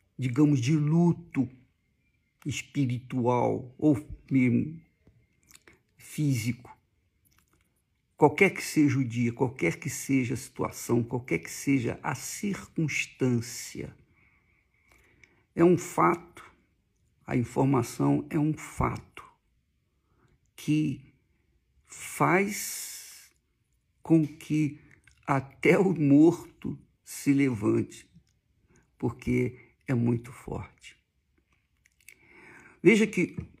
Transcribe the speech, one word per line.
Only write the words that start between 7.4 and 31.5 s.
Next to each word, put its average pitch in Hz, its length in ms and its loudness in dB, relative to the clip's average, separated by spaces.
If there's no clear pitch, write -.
qualquer 156 360 4
que - 120 -10
seja 143 340 2
o 135 60 2
dia, 117 300 -2
qualquer 165 440 -4
que - 120 -10
seja 127 440 -2
a 113 40 -6
situação, - 680 -4
qualquer 127 360 -6
que - 120 -18
seja 131 500 -4
a 147 140 -6
circunstância, - 1800 -6
é 165 40 6
um 175 120 8
fato, - 720 -2
a 139 100 -4
informação 139 920 0
é 165 80 -2
um 151 160 0
fato - 680 -6
que 151 560 -4
faz - 1500 -4
com 160 240 4
que 151 520 -4
até 147 540 2
o 180 200 2
morto 151 800 4
se - 300 -2
levante, 113 720 -2
porque 123 580 -2
é 131 80 -2
muito 117 360 0
forte. - 640 -14